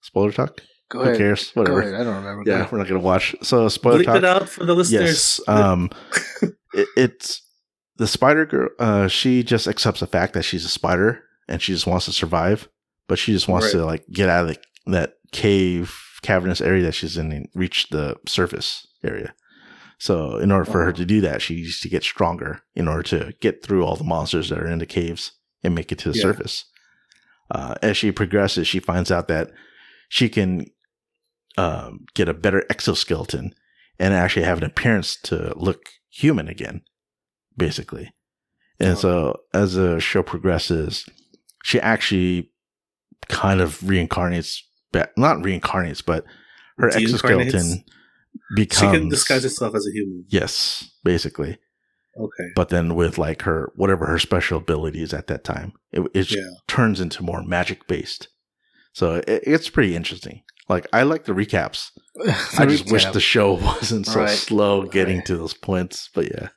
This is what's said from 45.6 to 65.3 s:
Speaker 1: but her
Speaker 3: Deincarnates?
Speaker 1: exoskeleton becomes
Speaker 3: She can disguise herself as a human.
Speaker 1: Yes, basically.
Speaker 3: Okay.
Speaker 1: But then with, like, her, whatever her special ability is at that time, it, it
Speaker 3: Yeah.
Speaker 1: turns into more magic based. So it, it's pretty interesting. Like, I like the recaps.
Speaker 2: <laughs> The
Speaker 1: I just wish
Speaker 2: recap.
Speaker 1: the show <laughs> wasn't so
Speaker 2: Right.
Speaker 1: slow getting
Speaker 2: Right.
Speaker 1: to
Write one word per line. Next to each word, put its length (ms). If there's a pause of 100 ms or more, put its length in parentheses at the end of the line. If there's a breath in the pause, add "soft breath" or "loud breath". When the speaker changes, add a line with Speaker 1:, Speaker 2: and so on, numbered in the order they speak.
Speaker 1:
but 180 (540 soft breath)
her 120
Speaker 3:
Deincarnates? 120
Speaker 1:
exoskeleton 840 (720 soft breath)
becomes 380
Speaker 3:
She 60
can 100
disguise 340
herself 320
as 120
a 40
human. 380
Speaker 1:
Yes, 640 (120)
basically. 540 (600)
Speaker 3:
Okay. 380
Speaker 1:
But 140
then 260
with, 220
like, 240
her, 340
whatever 300
her 140
special 400
ability 440
is 100
at 140
that 160
time, 300 (180)
it, 100 (120)
it 180
Speaker 3:
Yeah. 160 (200)
Speaker 1:
turns 340
into 220
more 200
magic 440
based. 420 (640)
So 220 (120)
it, 180
it's 240
pretty 260
interesting. 480 (260)
Like, 240
I 100
like 220
the 80
recaps. 560 (140)
Speaker 2:
<laughs> 120
The 420
Speaker 1:
I 80
just 260
wish 140
Speaker 2:
recap. 80
Speaker 1:
the 60
show 340
<laughs> 80
wasn't 460
so 140
Speaker 2:
Right. 80
Speaker 1:
slow 540
getting 340
Speaker 2:
Right. 100
Speaker 1:
to 100